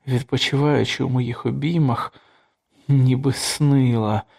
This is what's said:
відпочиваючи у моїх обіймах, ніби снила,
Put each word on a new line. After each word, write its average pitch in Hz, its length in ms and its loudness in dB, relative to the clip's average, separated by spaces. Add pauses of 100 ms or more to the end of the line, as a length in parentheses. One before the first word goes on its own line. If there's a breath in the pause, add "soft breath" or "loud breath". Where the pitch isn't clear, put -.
відпочиваючи 135 960 0
у 127 60 -2
моїх 123 360 -4
обіймах, 139 680 -2 (720 soft breath)
ніби 131 460 2
снила, 127 920 0 (160 soft breath)